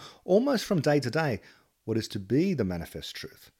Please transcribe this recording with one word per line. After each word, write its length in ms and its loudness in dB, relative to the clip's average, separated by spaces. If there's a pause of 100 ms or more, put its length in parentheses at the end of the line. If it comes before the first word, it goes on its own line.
(240)
almost 400 2
from 160 0
day 200 4
to 100 -2
day 300 -2 (440)
what 120 -2
is 120 -2
to 120 -8
be 340 2
the 80 0
manifest 540 -6
truth 440 -16